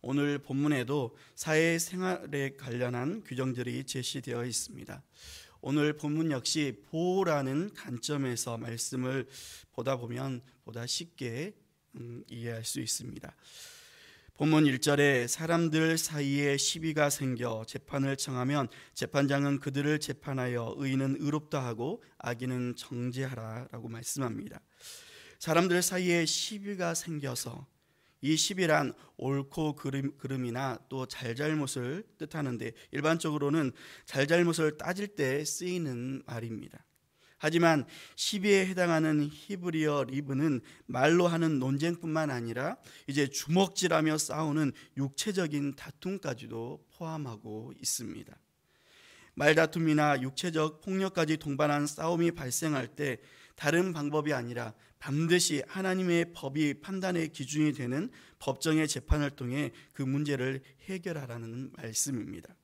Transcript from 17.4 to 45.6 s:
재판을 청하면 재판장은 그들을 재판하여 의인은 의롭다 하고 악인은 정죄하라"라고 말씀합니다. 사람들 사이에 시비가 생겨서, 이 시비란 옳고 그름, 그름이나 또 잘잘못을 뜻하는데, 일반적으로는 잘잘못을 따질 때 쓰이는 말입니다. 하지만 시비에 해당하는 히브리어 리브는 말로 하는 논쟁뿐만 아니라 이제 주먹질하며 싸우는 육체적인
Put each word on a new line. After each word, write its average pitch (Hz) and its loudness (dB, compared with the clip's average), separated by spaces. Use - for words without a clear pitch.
재판을 139 -2
청하면 131 0
재판장은 143 2
그들을 143 0
재판하여 127 -4
의인은 135 0
의롭다 147 -2
하고 123 -4
악인은 123 -4
정죄하라"라고 120 -6
말씀합니다. 113 -6
사람들 175 4
사이에 175 2
시비가 196 -4
생겨서, 139 -6
이 147 2
시비란 156 2
옳고 139 -2
그름, 139 -4
그름이나 127 -4
또 131 -4
잘잘못을 135 -2
뜻하는데, 131 -4
일반적으로는 147 2
잘잘못을 160 4
따질 190 -4
때 147 0
쓰이는 135 -4
말입니다. 113 -10
하지만 160 6
시비에 196 4
해당하는 160 4
히브리어 156 0
리브는 139 0
말로 160 6
하는 165 4
논쟁뿐만 156 0
아니라 123 -4
이제 139 2
주먹질하며 160 4
싸우는 151 0
육체적인 143 -2